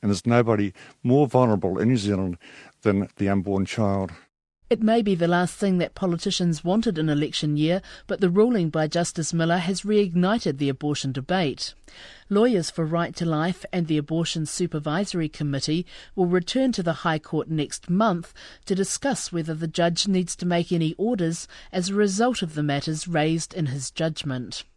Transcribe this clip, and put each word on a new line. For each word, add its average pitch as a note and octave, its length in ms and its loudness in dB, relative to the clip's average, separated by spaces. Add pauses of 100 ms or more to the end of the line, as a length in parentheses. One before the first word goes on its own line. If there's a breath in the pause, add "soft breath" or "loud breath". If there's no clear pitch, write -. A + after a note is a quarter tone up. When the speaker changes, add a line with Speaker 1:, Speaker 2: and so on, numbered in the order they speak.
Speaker 1:
and G#2+ 80 -2
there's G2+ 160 0
nobody A2 480 4 (300 loud breath)
more C3+ 240 4
vulnerable A2 540 4
in G#2+ 80 4
New C3 80 4
Zealand F#2+ 420 -2 (440 loud breath)
than G2+ 340 2
the G2+ 120 0
unborn G2 380 0
child. G2 460 -2 (580)
Speaker 2:
It A3+ 100 0
may A3+ 220 2
be G3 140 2
the E3+ 100 0
last F3 300 2
thing F#3+ 220 0
that - 180 -2
politicians F3 640 -2
wanted G3 360 0
in D#3 100 0
election D3 480 0
year, E3 260 0 (240 loud breath)
but - 140 -4
the F#3+ 100 4
ruling G3+ 400 4
by D#3 160 0
Justice E3+ 480 -2
Miller E3 220 2
has F3+ 260 -2
reignited F#3+ 760 2
the C#3+ 100 0
abortion C#3 420 -2
debate. C#3 640 -2 (560 loud breath)
Lawyers G#3 400 4
for E3 140 -2
Right E3+ 320 -2
to F3 80 -4
Life E3 480 0
and F3 160 0
the D#3 100 2
Abortion D#3+ 480 -2
Supervisory E3 840 -2
Committee D3+ 560 -2 (300 loud breath)
will F#3 120 2
return F#3 440 2
to A3 140 -2
the E3 180 -2
High D#3+ 160 0
Court - 320 -4
next D3+ 400 -4
month F3+ 420 0 (340 loud breath)
to F#3+ 100 0
discuss - 560 -2
whether E3 220 -4
the D#3+ 120 -6
judge E3+ 400 0
needs F#3 300 0
to F3+ 100 -4
make E3+ 240 0
any E3 260 0
orders F3+ 520 -2 (240 loud breath)
as F3+ 160 -2
a G3 60 -4
result G#3 460 2
of D#3+ 140 -6
the D3+ 80 -2
matters D3+ 460 -2
raised D#3+ 440 0
in E3 140 -2
his C3 240 -6
judgment. C#3 720 -6 (140)